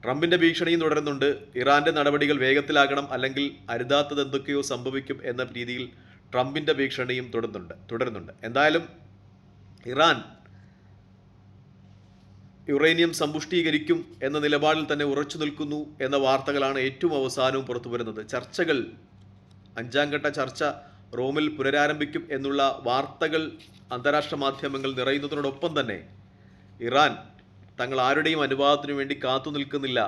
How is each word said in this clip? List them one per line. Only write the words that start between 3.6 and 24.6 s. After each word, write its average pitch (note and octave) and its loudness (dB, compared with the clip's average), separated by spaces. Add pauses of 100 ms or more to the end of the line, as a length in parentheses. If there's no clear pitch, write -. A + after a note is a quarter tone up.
അരുതാത്തത് C#3+ 0
എന്തൊക്കെയോ C#3 -4 (100)
സംഭവിക്കും C3 -6 (120)
എന്ന B2+ -4 (100)
രീതിയിൽ B2 -6 (460)
ട്രംപിൻ്റെ C#3+ 0
ഭീഷണിയും B2+ -2
തുടരുന്നുണ്ട്, G#2 -6 (160)
തുടരുന്നുണ്ട്. A2+ -4 (160)
എന്തായാലും D3+ 2 (1040)
ഇറാൻ D3 4 (2500)
യുറേനിയം E3 4
സമ്പുഷ്ടീകരിക്കും D#3+ 0 (280)
എന്ന D3 0
നിലപാടിൽ D3+ 4
തന്നെ D3 0
ഉറച്ചു D3 -4
നിൽക്കുന്നു D3 -6 (280)
എന്ന C#3 0
വാർത്തകളാണ് C3+ 0
ഏറ്റവും D3+ -2
അവസാനവും C3 0
പുറത്തു B2 -6
വരുന്നത്. A2+ -6 (120)
ചർച്ചകൾ, C#3+ 0 (1040)
അഞ്ചാം C#3 0
ഘട്ട D3 -2 (120)
ചർച്ച C3 -4 (560)
റോമിൽ C#3 0 (120)
പുനരാരംഭിക്കും D3 0 (140)
എന്നുള്ള C#3 0 (260)
വാർത്തകൾ D3+ 0 (520)
അന്താരാഷ്ട്ര D3 0
മാധ്യമങ്ങൾ C3+ -2